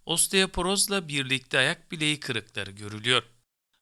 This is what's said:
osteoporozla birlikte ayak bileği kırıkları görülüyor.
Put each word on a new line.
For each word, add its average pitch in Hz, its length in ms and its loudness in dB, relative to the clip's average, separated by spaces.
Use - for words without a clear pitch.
osteoporozla 190 1040 0
birlikte 135 500 -2
ayak 139 340 2
bileği 151 280 -2
kırıkları 104 520 -6
görülüyor. 107 520 -2